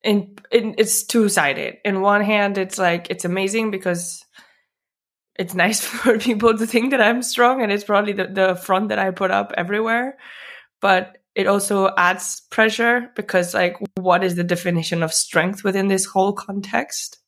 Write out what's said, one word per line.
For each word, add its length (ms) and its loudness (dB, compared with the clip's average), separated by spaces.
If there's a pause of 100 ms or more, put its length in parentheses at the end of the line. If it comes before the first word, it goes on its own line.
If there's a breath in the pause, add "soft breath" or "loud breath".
in, 320 0 (160)
in, 260 2
it's 260 0
two-sided. 800 0
In 160 0
one 200 4
hand, 360 2
it's 200 -4
like, 320 0
it's 140 -6
amazing 480 -2
because 540 -6 (1080 soft breath)
it's 180 -8
nice 260 0
<laughs> 60 -4
for 340 2
people 380 2
to 100 -2
think 240 0
that 100 2
I'm 200 4
strong, 400 2
and 100 0
it's 120 -2
probably 300 0
the, 140 -2
the 280 2
front 340 0
that 100 0
I 120 0
put 200 -2
up 260 0
everywhere. 600 -2 (640 loud breath)
But 360 2 (180)
it 120 2
also 500 2
adds 440 0 (100)
pressure 640 2
because, 380 -2
like, 240 0 (180)
what 280 2
is 120 0
the 80 -2
definition 580 -2
of 120 -2
strength 500 -2
within 240 0
this 180 0
whole 280 0
context? 960 -8